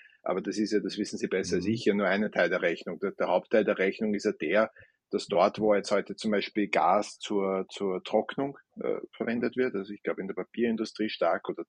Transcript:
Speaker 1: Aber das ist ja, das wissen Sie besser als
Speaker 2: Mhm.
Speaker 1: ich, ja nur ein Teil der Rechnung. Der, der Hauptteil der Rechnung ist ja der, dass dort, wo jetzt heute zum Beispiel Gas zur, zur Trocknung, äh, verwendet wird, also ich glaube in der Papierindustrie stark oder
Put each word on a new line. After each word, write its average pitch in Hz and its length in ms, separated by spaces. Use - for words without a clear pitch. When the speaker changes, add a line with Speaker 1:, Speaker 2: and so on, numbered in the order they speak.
Speaker 1:
Aber 90 160
das 95 180
ist 104 140
ja, 104 80
das 90 180
wissen 101 200
Sie 110 100
besser 95 300
als 90 80
Speaker 2:
Mhm. 107 60
Speaker 1:
ich, 117 120
ja 104 100
nur 101 140
ein 98 240
Teil 90 180
der 90 120
Rechnung. 87 380
Der, 98 120
der 85 160
Hauptteil 92 380
der 101 120
Rechnung 101 360
ist 101 100
ja 107 80
der, 98 400
dass - 160
dort, 98 320
wo 104 160
jetzt 98 160
heute 98 240
zum 110 160
Beispiel 101 360
Gas 90 520
zur, 95 500
zur 92 340
Trocknung, 139 540
äh, - 160
verwendet 117 400
wird, 127 200
also 98 180
ich 101 80
glaube - 180
in 95 80
der 95 60
Papierindustrie 110 760
stark - 380
oder - 200